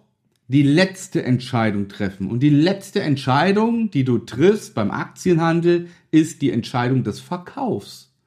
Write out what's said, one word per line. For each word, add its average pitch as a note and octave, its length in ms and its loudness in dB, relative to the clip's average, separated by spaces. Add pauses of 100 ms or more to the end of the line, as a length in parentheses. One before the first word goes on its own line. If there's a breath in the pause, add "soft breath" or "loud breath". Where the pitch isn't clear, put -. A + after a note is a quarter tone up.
(500)
die C#3 120 4
letzte E3+ 600 0
Entscheidung A2 640 0
treffen. G2 420 -6
Und A#2+ 120 -2
die D3 80 4
letzte F3 520 2
Entscheidung, G3 880 0
die C3+ 140 0
du B2 160 2
triffst F3+ 560 0
beim G#2 160 -2
Aktienhandel, E3+ 960 0 (240 loud breath)
ist - 300 2
die C3+ 100 0
Entscheidung A#2+ 520 -2
des G#2 180 -6
Verkaufs. - 920 -10 (140)